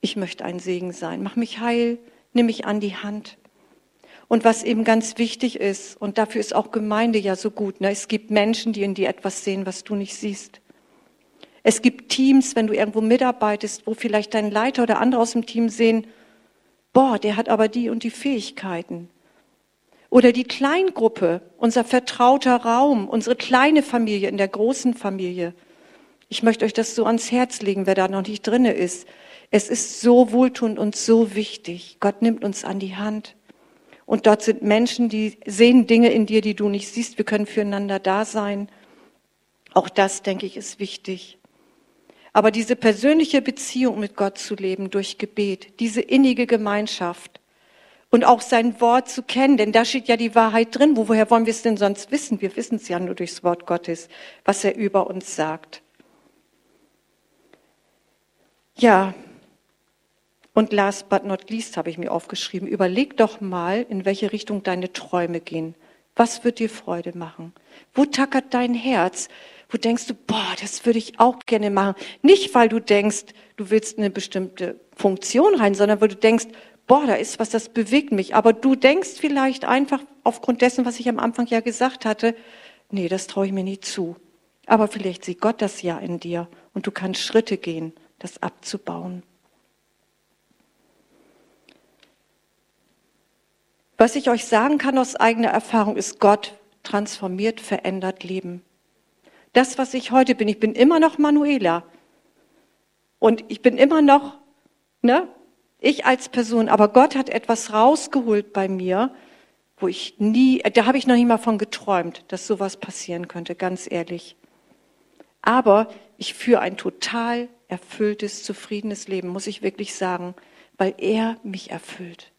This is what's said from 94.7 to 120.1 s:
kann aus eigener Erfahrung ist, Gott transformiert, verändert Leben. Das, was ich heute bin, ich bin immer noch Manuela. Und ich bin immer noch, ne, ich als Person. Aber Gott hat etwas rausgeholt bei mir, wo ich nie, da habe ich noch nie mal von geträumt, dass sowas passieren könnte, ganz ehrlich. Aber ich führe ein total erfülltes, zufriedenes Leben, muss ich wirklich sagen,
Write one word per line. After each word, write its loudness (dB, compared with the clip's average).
kann -2
aus -2
eigener 0
Erfahrung 0
ist, -8
Gott 2
transformiert, -6
verändert -6
Leben. -10
Das, 4
was -4
ich -6
heute 6
bin, -2
ich -2
bin 0
immer 6
noch 4
Manuela. 2
Und 4
ich -10
bin 4
immer 6
noch, 4
ne, 2
ich 0
als 0
Person. 0
Aber 4
Gott 6
hat -2
etwas -4
rausgeholt 2
bei -2
mir, -2
wo -4
ich -6
nie, 4
da 2
habe 2
ich -4
noch 6
nie 6
mal 4
von -2
geträumt, -4
dass -12
sowas -4
passieren -12
könnte, -12
ganz -8
ehrlich. -8
Aber 4
ich -10
führe 2
ein -6
total -6
erfülltes, -6
zufriedenes -10
Leben, -6
muss -8
ich -10
wirklich -6
sagen, -6